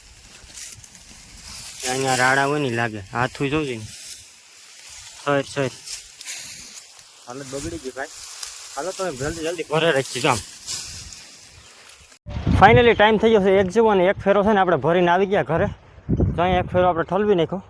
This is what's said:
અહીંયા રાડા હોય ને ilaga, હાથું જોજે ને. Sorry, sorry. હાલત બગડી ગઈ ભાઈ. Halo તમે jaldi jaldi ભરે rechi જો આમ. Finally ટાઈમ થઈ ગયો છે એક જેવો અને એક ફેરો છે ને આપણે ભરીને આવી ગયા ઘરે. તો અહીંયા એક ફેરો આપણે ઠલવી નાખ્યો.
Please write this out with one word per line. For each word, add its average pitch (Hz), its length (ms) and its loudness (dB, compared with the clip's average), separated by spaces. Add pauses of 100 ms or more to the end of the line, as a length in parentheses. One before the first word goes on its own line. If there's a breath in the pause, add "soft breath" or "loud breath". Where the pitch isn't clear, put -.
(1900)
અહીંયા 131 320 0
રાડા 135 280 4
હોય 151 140 0
ને 127 60 -2 (100)
ilaga, 107 200 -4 (140)
હાથું 127 380 -2
જોજે 147 280 -2
ને. 107 60 -12 (1400)
Sorry, 139 220 0 (100)
sorry. 135 180 -4 (1500)
હાલત 135 260 -14
બગડી 151 320 -8
ગઈ 127 120 -10
ભાઈ. 139 180 -10 (600)
Halo 160 200 -6
તમે 185 140 -4 (100)
jaldi 156 260 -6
jaldi 165 260 -6
ભરે 160 240 2
rechi 131 280 -2
જો 147 60 4
આમ. 110 100 2 (2250)
Finally 233 340 8
ટાઈમ 214 260 4
થઈ 226 140 4
ગયો 190 120 4
છે 190 140 6
એક 190 140 2
જેવો 226 200 4
અને 185 160 4
એક 202 140 -2
ફેરો 202 220 4
છે 220 80 4
ને 196 60 4
આપણે 175 260 2
ભરીને 175 260 4
આવી 185 200 2
ગયા 156 180 0
ઘરે. 170 180 0 (680)
તો - 80 -4
અહીંયા 180 220 2
એક - 100 -12
ફેરો 180 140 4
આપણે 165 220 2
ઠલવી 202 300 2
નાખ્યો. 175 300 -2